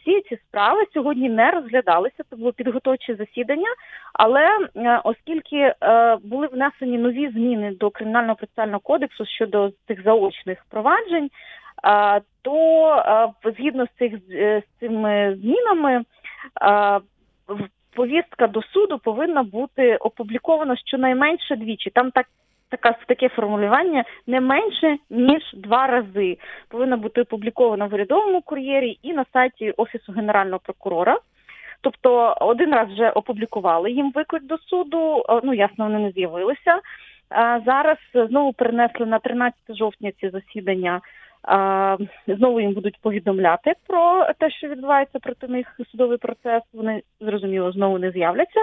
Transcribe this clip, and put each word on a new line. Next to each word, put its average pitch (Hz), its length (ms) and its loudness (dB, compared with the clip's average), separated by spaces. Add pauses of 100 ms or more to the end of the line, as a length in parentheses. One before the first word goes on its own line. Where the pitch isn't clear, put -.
всі 381 180 2
ці 247 160 -10
справи 240 480 0 (100)
сьогодні 262 340 -2
не 226 220 4
розглядалися, 247 800 0
це 247 60 -18
було 233 160 -2
підготовче 254 640 -4
засідання, 247 540 -4 (440)
але, 277 360 4 (280)
е, 240 280 0
оскільки, 302 520 -6
е, 233 680 4
були 262 220 -6
внесені 254 520 -4
нові 247 320 -2
зміни 226 400 -2
до 202 200 -2
Кримінального 226 440 -2
процесуального 214 460 -6
кодексу 269 460 -2
щодо 202 440 -2 (180)
цих 190 140 -8
заочних 196 680 0
проваджень, 330 600 0 (560)
е, 208 340 4 (220)
то, 302 920 4 (120)
е, 220 80 -2
згідно 247 340 -4
з - 120 -14
цих, 233 140 0 (180)
е, 208 360 0
з - 140 -20
цими 208 600 0
змінами, 330 520 2
е, 240 100 0 (1400)
в-, 202 200 -8 (280)
повістка 254 500 -2
до 214 160 -2
суду 381 360 -2
повинна 277 440 -2
бути 233 540 0
опублікована 247 800 -2
щонайменше 262 800 -2
двічі. 220 340 -8
Там 247 200 0
так, 254 160 0 (440)
така, 240 220 0 (140)
таке 247 220 2
формулювання: 226 760 0 (220)
не 254 140 0
менше, 294 560 0 (140)
ніж 262 320 4 (120)
два 208 320 0
рази. 202 520 -2 (300)
Повинна 247 280 -2
бути 220 260 -2
опублікована 214 640 0
в 202 80 -6
урядовому 349 460 2
кур'єрі 269 640 -4
і 302 100 -8
на 269 200 -2
сайті 254 440 0
Офісу 226 360 -6
Генерального 196 520 -2
прокурора. 190 540 0 (640)
Тобто 240 600 2
один 247 340 2
раз 220 140 2
вже 208 220 0
опублікували 208 800 -2
їм 277 240 -2
виклик 302 280 -4
до 311 160 -8
суду, 320 720 -2
е, 226 140 4
ну, 262 120 0
ясно, 202 300 0
вони 214 140 -2
не 208 120 -2
з'явилися. 185 640 -2 (580)
Е, 233 340 2
зараз 302 320 2 (160)
знову 247 380 2
перенесли 233 540 0
на 220 120 0
тринадцяте 247 560 -4
жовтня 208 460 -4
ці 196 80 -6
засідання. 185 720 -6 (480)
Е, 196 480 2 (300)
знову 233 340 2
їм 202 120 0
будуть 202 280 -6
повідомляти 196 760 0 (120)
про 349 400 2 (120)
те, 311 120 0
що - 180 -12
відбувається 277 500 -2
проти 247 300 -10
них 247 320 -6 (100)
судовий 240 280 0
процес. 233 440 -4 (100)
Вони, 220 300 -6 (180)
зрозуміло, 190 520 -4
знову 196 260 0
не 185 120 -2
з'являться. 185 520 0